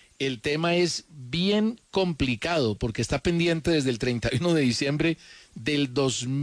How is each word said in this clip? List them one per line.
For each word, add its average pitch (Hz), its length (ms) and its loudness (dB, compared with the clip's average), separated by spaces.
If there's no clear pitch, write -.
El 135 200 -4
tema 160 360 0
es 175 340 0
bien 185 720 -2
complicado 147 840 0
porque 117 260 -4
está 139 180 -2
pendiente 170 520 0
desde 143 180 2
el 117 100 -2
treinta 120 320 -2
y 139 60 0
uno 175 160 2
de 156 80 4
diciembre 143 560 0
del 143 380 -2
dos, 131 320 0